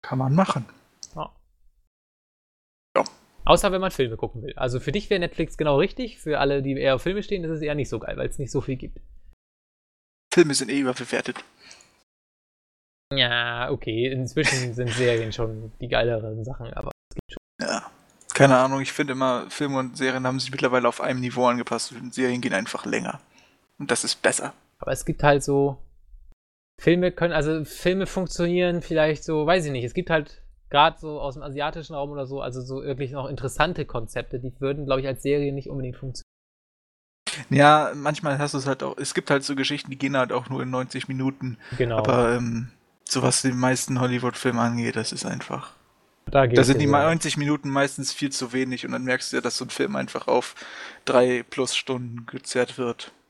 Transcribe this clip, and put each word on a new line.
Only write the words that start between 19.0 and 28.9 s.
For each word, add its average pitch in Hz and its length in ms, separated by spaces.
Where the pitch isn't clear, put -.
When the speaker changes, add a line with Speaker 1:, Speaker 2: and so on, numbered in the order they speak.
Speaker 1:
immer, 127 380
Filme 139 280
und 127 180
Serien 131 300
haben 131 140
sich 127 100
mittlerweile 123 380
auf - 120
einem 127 200
Niveau 123 260
angepasst 120 460
und 120 220
Serien 123 260
gehen 120 140
einfach 98 320
länger. - 340
Und 143 120
das 120 140
ist - 180
besser. - 300
Speaker 2:
Aber - 120
es 131 140
gibt - 180
halt 143 220
so, 139 340
Filme 175 320
können, 170 200
also 156 320
Filme 185 420
funktionieren 175 760
vielleicht 156 400